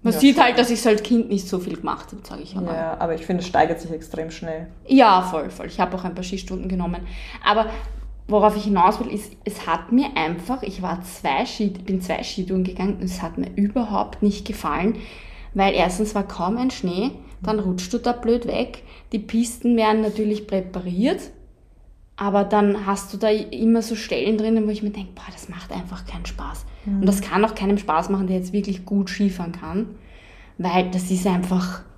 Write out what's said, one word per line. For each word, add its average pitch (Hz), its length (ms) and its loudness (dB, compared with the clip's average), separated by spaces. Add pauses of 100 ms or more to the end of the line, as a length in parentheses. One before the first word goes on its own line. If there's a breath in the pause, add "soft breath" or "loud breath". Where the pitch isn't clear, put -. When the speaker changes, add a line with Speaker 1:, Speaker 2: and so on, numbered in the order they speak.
Speaker 1:
Man 233 120 2
Speaker 2:
Ja, 156 60 0
Speaker 1:
sieht 269 160 8
Speaker 2:
schon. 302 80 8
Speaker 1:
halt, 240 140 6
dass 240 120 6
ich's 233 180 0
als 208 160 6
Kind 226 260 2
nicht 190 180 -2
so 185 120 -2
viel 165 180 -6
gemacht - 340 -6
hab, - 140 -16
sag - 160 -12
ich 185 160 -12
einmal. 175 180 -4
Speaker 2:
Ja, 160 240 -4
aber 165 160 0
ich 160 100 -8
finde, 180 160 0
es - 60 -8
steigert 165 320 0
sich 165 120 -10
extrem 160 400 -8
schnell. 165 360 -10 (200)
Speaker 1:
Ja, 226 340 8
voll, 165 280 -4
voll. - 180 -12
Ich - 120 -12
hab 180 140 0
auch 180 100 -8
ein 175 120 -6
paar 185 80 -8
Skistunden 185 440 -8
genommen. 175 340 -2 (440 loud breath)
Aber 208 220 4 (600 loud breath)
worauf 208 300 6
ich 202 60 -4
hinaus 196 360 4
will, - 140 -4
ist, - 200 -8 (120)
es - 220 -8
hat 170 240 -2
mir 254 240 4
einfach, 170 480 -2
ich 190 180 -8
war 170 220 -4
zwei - 420 -2
Ski-, 214 240 -2 (160)
bin 190 160 -2
zwei - 220 -4
Skitouren 185 400 -2
gegangen 185 320 -2
und 185 80 -8
es 185 180 -6
hat 170 160 -8
mir 180 180 -4
überhaupt 202 680 0
nicht 202 240 0
gefallen, 170 480 -2 (580 loud breath)
weil 196 220 4
erstens 180 400 2
war 202 120 0
kaum 190 300 -2
ein 254 140 0
Schnee, 190 400 -2 (300 loud breath)
dann 214 180 0
rutschst 180 340 -2
du 240 40 0
da 240 160 0
blöd 240 340 0
weg, - 360 -4 (280 loud breath)
die 220 80 -2
Pisten 233 580 0
werden 214 240 4
natürlich 208 460 0
präpariert, 185 720 -2 (960)
aber 202 280 2
dann 202 420 2
hast 196 280 -4
du 202 40 -8
da 220 120 2
immer 226 520 2
so 220 140 -4
Stellen 202 420 0
drinnen, 220 300 2
wo - 40 0
ich 214 120 -4
mir 208 80 -2
denk, 196 240 -12
boah, - 160 -18
das - 180 -18
macht 175 220 -12
einfach 180 340 -10
keinen 180 220 -10
Spaß. - 360 -10 (220 loud breath)
Speaker 2:
Mhm. 202 160 0
Speaker 1:
Und 196 60 4
das 196 140 4
kann 190 220 2
auch 220 120 2
keinem 202 240 2
Spaß 165 300 0
machen, 196 180 0
der 185 100 2
jetzt 185 160 -4
wirklich 196 320 -2
gut 196 240 0
Skifahren 185 420 -2
kann, 170 360 -4 (720 loud breath)
weil 180 320 2
das - 200 -2
ist 185 160 2
einfach 180 540 2 (160)